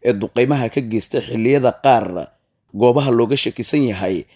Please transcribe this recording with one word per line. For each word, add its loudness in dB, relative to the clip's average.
ee 2
duqeymaha -2
ka -2
geysta -4
xilliyada 0
qaar 0
goobaha 4
looga 2
shakisan -2
yahay -4